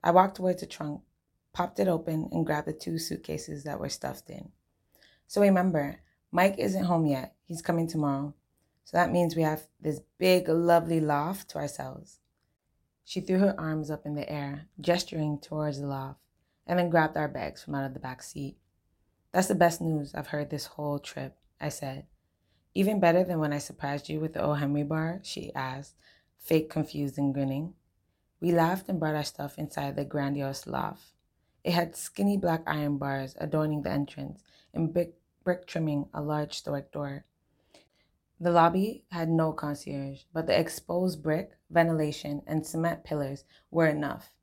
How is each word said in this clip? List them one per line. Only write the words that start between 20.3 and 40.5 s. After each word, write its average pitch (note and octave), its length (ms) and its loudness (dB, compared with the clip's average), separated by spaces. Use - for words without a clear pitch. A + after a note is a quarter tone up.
this D3 160 -6
whole D3 320 -4
trip," C#3 400 -10
I D3+ 100 -4
said. C#3 380 -10
"Even G3 260 4
better F3 240 6
than F3 160 0
when D3+ 140 2
I D3 60 -2
surprised C#3+ 500 -6
you D#3 100 -4
with D#3 140 -4
the - 80 -4
O. D3 120 2
Henry C#3+ 300 0
bar?" D#3+ 400 -2
she - 300 -10
asked, C3+ 420 -8
fake D#3 320 2
confused D3 480 -4
and C#3 140 2
grinning. C#3 420 -4
We E3+ 120 2
laughed E3+ 380 2
and F#3 100 0
brought D#3 160 0
our D3 80 0
stuff - 360 -8
inside C#3+ 360 -6
the C#3+ 100 -2
grandiose C#3 600 -4
loft. - 480 -6
It F3 100 0
had E3+ 220 0
skinny G3+ 420 0
black E3 280 0
iron D3 320 -2
bars C#3 420 -6
adorning D#3 440 -2
the - 80 -2
entrance C#3+ 500 -6
and D#3+ 180 0
brick, E3+ 220 0
brick F3+ 240 -2
trimming D3+ 460 -2
a D3 80 -6
large D3+ 360 -2
stoic C#3+ 340 -6
door. C#3+ 340 -8
The F3 100 2
lobby F3 600 6
had E3+ 180 -2
no D#3+ 240 4
concierge, C#3+ 680 -8
but D#3+ 140 -2
the - 120 -2